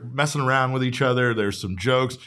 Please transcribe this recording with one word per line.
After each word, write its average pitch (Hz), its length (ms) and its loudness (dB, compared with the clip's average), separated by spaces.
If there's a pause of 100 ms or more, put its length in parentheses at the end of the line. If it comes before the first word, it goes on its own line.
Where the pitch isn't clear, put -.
(120)
messing 143 300 0
around 131 300 2
with 131 120 0
each 127 180 -2
other. 123 320 2
There's 101 260 -2
some 92 160 -6
jokes. 127 400 0 (100)